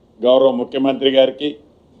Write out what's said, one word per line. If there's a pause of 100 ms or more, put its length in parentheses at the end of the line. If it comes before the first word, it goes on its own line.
(200)
గౌరవ
ముఖ్యమంత్రి
గారికి, (520)